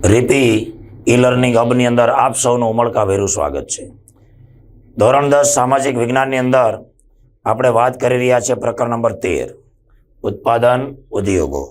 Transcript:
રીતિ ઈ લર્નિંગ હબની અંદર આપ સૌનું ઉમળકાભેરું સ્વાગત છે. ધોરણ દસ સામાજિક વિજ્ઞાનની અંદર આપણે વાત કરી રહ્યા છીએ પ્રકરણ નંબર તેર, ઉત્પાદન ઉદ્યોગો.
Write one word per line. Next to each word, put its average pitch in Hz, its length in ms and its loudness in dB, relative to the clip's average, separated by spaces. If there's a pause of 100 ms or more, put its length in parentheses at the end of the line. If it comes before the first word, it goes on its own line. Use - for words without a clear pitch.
(100)
રીતિ 127 300 2 (640)
ઈ 120 100 4
લર્નિંગ 123 400 2
હબની 123 340 2
અંદર 120 220 2
આપ 131 240 0
સૌનું 120 360 0
ઉમળકાભેરું 107 600 0
સ્વાગત 71 400 -6
છે. - 100 -14 (1120)
ધોરણ 139 340 4
દસ 143 240 2
સામાજિક 131 460 0
વિજ્ઞાનની 131 420 0
અંદર 127 280 2 (760)
આપણે 123 260 2
વાત 127 260 2
કરી 123 200 0
રહ્યા 123 240 2
છીએ 123 180 -2
પ્રકરણ 120 320 -4
નંબર 117 180 -2 (100)
તેર, 71 240 -4 (800)
ઉત્પાદન 117 540 0 (360)
ઉદ્યોગો. 78 520 -2